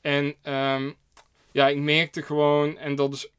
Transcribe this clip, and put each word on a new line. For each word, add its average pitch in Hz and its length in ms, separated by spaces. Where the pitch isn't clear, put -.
En, 143 400
ehm, 135 500
ja, 139 160
ik 143 100
merkte 151 440
gewoon, 147 560
en 143 180
dat 139 180
is - 260